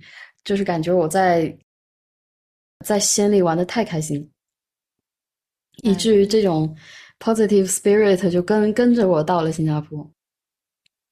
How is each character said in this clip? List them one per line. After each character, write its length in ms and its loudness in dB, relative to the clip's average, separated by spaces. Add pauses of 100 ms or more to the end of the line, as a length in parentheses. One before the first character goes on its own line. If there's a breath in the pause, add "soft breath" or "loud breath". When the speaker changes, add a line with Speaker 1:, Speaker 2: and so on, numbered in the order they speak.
(440 loud breath)
Speaker 1:
就 120 -4
是 80 -2
感 180 -2
觉 120 -2
我 140 2
在， 500 0 (1300)
在 140 0
暹 280 0
粒 140 4
玩 160 2
得 80 -2
太 180 -4
开 160 -6
心， 300 -8 (1500)
以 140 0
至 200 2
于 120 4
这 160 2
种 320 0 (440 loud breath)
positive 480 2
spirit 600 2
就 100 0
跟， 300 0
Speaker 2:
嗯。 40 -2
Speaker 1:
跟 200 2
着 140 2
我 160 2
到 180 -2
了 100 -2
新 140 -4
加 160 -2
坡。 260 -14 (1040)